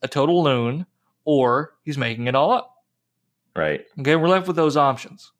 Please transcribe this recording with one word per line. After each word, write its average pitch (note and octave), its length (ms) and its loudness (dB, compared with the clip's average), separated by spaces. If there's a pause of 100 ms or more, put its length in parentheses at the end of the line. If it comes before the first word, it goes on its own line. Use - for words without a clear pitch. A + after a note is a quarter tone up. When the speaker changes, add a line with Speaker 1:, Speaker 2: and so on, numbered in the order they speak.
Speaker 1:
a C3 60 -8
total E3 340 0
loon, C3 420 -2 (400)
or C#3 480 0 (100)
he's D3 140 -8
making A#2+ 300 -4
it B2+ 80 -2
all D3 160 2
up. B3 220 -2 (840)
Speaker 2:
Right. D2+ 280 -2 (160)
Speaker 1:
Okay, D3 160 2
we're D#3+ 120 2
left F#3 200 2
with E3+ 80 -4
those D#3 200 2
options. - 640 -2